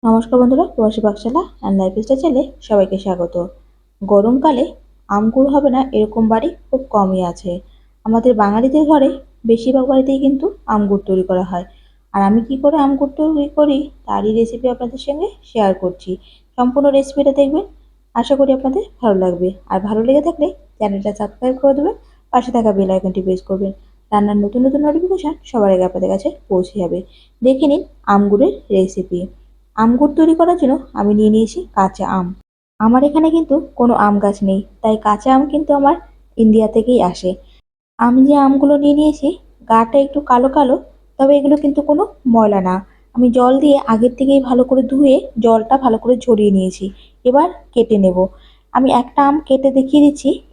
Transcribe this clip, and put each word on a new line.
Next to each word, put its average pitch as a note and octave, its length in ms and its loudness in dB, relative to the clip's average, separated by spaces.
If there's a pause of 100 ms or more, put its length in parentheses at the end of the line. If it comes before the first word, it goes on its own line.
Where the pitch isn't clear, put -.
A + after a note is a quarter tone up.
নমস্কার A3+ 360 0
বন্ধুরা, C4 300 2
প্রবাসী A3 320 -2
পাকশালা A3+ 420 -2 (200)
and G3 140 -2
লাইফস্টাইল G3 440 -2
চ্যানেলে C#4 220 0 (180)
সবাইকে F#3+ 380 0
স্বাগত। F3+ 360 -6 (680)
গরমকালে A#3+ 640 2 (440)
আম G#3 220 -2
গুড় C4+ 200 2
হবে C#4+ 200 2
না B3+ 100 0 (120)
এরকম G#3+ 360 -2
বাড়ি A3+ 200 0 (160)
খুব C4 160 -4 (100)
কমই F#3+ 340 0
আছে। F3 280 -8 (540)
আমাদের A3+ 280 2
বাঙালিদের A3+ 520 2
ঘরে C#4+ 220 4 (360)
বেশিরভাগ B3+ 440 0
বাড়িতেই C4+ 320 0
কিন্তু C#4 260 0 (200)
আম G#3+ 200 -2
গুড় G3+ 200 -2
তৈরি F#3 180 -2
করা F#3 200 -2
হয়। F3+ 220 -8 (480)
আর G3 80 0
আমি G#3 200 2
কি C4+ 140 -8
করে C#4+ 220 0
আম C#4 180 2
গুড় C#4+ 200 -4
তৈরি D4+ 340 -2
করি C#4+ 280 0 (260)
তারই G3+ 280 -4
রেসিপি A#3 360 -2
আপনাদের B3 360 -8
সঙ্গে D4+ 240 -6 (160)
শেয়ার G3+ 300 -2
করছি। F3+ 360 -10 (480)
সম্পূর্ণ B3+ 300 0
রেসিপিটা C#4 440 0
দেখবেন, C#4+ 320 0 (500)
আশা A#3+ 220 0
করি C4+ 160 2
আপনাদের C4+ 320 -2 (140)
ভালো G#3 200 0
লাগবে। F3+ 300 -2 (200)
আর F#3+ 120 -2
ভালো G#3 220 -4
লেগে C4+ 200 2
থাকলে D#4 240 -4 (280)
চ্যানেলটা G3+ 440 -4
সাবস্ক্রাইব B3+ 400 -4
করে C#4 160 2
দেবেন, D#4+ 220 -4 (360)
পাশে B3 200 -2
থাকা A3+ 200 0
বেল F#3+ 180 -2
আইকনটি F#3+ 320 -4
প্রেস F#3 200 -4
করবেন। G3 300 -6 (400)
রান্নার G#3 260 0
নতুন G3+ 240 -2
নতুন C4+ 200 0
নোটিফিকেশন E4 520 -2 (100)
সবার G3+ 280 -2
আগে F#3 140 0
আপনাদের F#3 240 -4
কাছে G3 180 -4 (180)
পৌঁছে F#3 320 -4
যাবে। F3 200 -6 (440)
দেখে C4+ 240 2
নিন D4 160 0 (240)
আম G3+ 220 2
গুড়ের A#3+ 240 2 (180)
রেসিপি। F#3 520 -2 (540)
আম A3 200 2
গুড় C#4+ 200 0
তৈরি D#4+ 180 4
করার E4+ 240 2
জন্য C4+ 160 2 (200)
আমি G#3 200 -2
নিয়ে G#3+ 200 2
নিয়েছি A3 240 0 (160)
কাঁচা F#3+ 360 -2
আম। F#3 160 -4 (540)
আমার A#3 240 4
এখানে D#4 260 2
কিন্তু D#4+ 240 0 (220)
কোনো A#3+ 200 2
আম G#3 220 2
গাছ G3+ 240 -2
নেই, F#3+ 180 -2 (200)
তাই A3 160 0 (100)
কাঁচা G#3 260 -2
আম C4 180 4
কিন্তু D4 240 -4
আমার C#4 220 2 (420)
ইন্ডিয়া A3 300 4
থেকেই A#3+ 340 0
আসে। F3+ 280 -4 (680)
আমি A#3+ 280 2
যে C#4+ 100 4
আমগুলো C#4 420 4
নিয়ে C#4+ 200 2
নিয়েছি D4 300 0 (400)
গাটা A3+ 300 2
একটু C#4 220 0
কালো B3+ 280 2
কালো, C4+ 280 2 (420)
তবে C4+ 180 4
এগুলো C#4+ 200 2
কিন্তু C#4+ 260 0
কোনো D4+ 200 2 (240)
ময়লা A3 340 2
না। F#3 140 -2 (400)
আমি B3 160 2
জল B3 300 2
দিয়ে C#4+ 160 4 (100)
আগের A3 280 0
থেকেই C#4 260 2
ভালো B3+ 240 0
করে C4 180 2
ধুয়ে C4+ 320 2 (240)
জলটা A3+ 400 2
ভালো B3 200 0
করে A#3 180 0
ঝরিয়ে G#3+ 360 0
নিয়েছি। F#3 320 -2 (400)
এবার C#4 240 2 (220)
কেটে A3+ 280 0
নেব। F#3 200 2 (560)
আমি B3+ 180 2
একটা B3 340 0
আম C#4+ 100 0 (100)
কেটে C4+ 240 0
দেখিয়ে C4+ 320 2
দিচ্ছি C#4+ 280 2 (220)